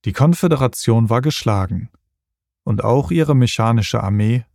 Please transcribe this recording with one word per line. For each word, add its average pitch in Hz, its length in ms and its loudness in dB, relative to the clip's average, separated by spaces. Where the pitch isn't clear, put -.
Die 104 80 -4
Konföderation 131 960 2
war 120 100 2
geschlagen, 104 680 -2
und 104 200 -4
auch 127 280 0
ihre 156 240 2
mechanische 113 680 0
Armee 107 420 0